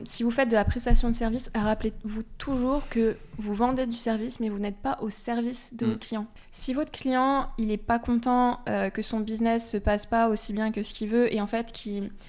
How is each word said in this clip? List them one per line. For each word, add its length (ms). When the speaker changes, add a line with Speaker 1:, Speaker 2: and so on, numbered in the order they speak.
Speaker 1:
si 180
vous 80
faites 180
de 60
la 100
prestation 420
de 60
service, 400
rappelez-vous 720
toujours 500
que 260
vous 160
vendez 320
du 100
service, 440
mais 100
vous 80
n'êtes 200
pas 240
au 100
service 640
de 100
Speaker 2:
Mm. 40
Speaker 1:
votre 100
client. 260
Si 220
votre 180
client, 580
il 100
est 80
pas 220
content, 680
euh, 220
que 140
son 160
business 500
se 80
passe 300
pas 220
aussi 240
bien 180
que 100
ce 140
qu'il 140
veut, 220
et 80
en 60
fait, 260
qu'il, 400